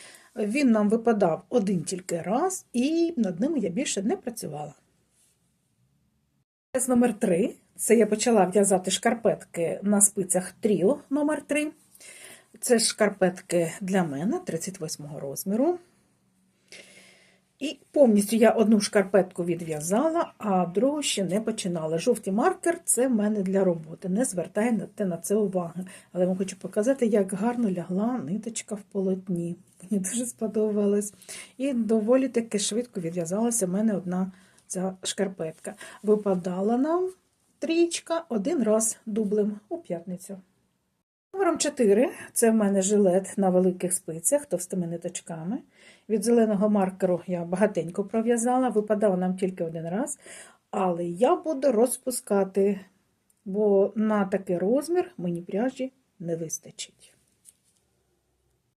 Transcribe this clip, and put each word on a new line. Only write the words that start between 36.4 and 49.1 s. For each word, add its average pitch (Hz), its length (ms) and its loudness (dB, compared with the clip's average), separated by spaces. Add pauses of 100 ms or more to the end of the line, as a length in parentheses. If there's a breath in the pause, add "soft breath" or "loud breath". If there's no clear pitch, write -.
нам 339 320 0 (500)
трієчка 330 680 -2
один 240 340 0
раз 214 420 2
дублем 208 540 0 (100)
у 339 80 -6
п'ятницю. 185 600 -10 (960)
Номером 359 240 2
чотири — 254 540 4 (220 loud breath)
це 226 180 4
в - 20 2
мене 196 280 4
жилет 190 560 4
на 196 120 4
великих 180 440 2
спицях, 170 520 -2
товстими 180 420 -4
ниточками. 170 720 -8 (500 soft breath)
Від 208 140 0
зеленого 220 460 4
маркеру 185 580 2
я 175 180 -4
багатенько 180 580 -2
пров'язала, 240 640 0
випадала 208 480 0